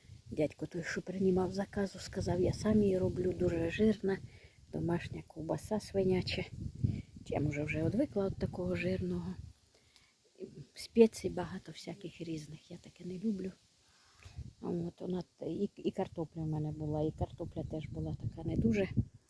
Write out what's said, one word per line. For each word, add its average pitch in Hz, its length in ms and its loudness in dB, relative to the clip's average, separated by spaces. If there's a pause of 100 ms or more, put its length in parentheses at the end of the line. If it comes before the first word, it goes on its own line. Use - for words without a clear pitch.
(300)
дядько 151 360 0
той, 170 160 -6
що - 200 -4
приймав 185 500 4
заказу, 196 460 -2
сказав, - 420 0
я - 120 4
сам 214 300 6
її 190 160 6
роблю, 180 340 2
дуже 170 380 2
жирна, 202 480 4 (540)
домашня 160 540 -2
ковбаса 160 540 -4
свиняча. 185 640 2 (840)
Я, - 140 -2
може, 147 240 0
вже 151 180 -2
одвикла 196 440 2
від - 100 -2
такого 180 400 -2
жирного. 180 580 -2 (1400)
Спецій - 560 4
багато 170 420 -6
всяких - 480 -12
різних, 156 500 -10
я 175 60 -14
таке - 280 -18
не 180 140 -8
люблю. 190 340 -2 (1080)
От, 175 400 -4
вона 180 220 -2 (140)
т-, - 140 -4
і, 190 260 -2
і - 140 -2
картопля 165 520 -4
в 160 40 -2
мене 156 260 -2
була, 151 300 -2
і 160 80 2
картопля 165 540 -6
теж 156 220 -6
була 160 360 -4
така - 260 -4
не - 80 0
дуже, 208 320 6 (420)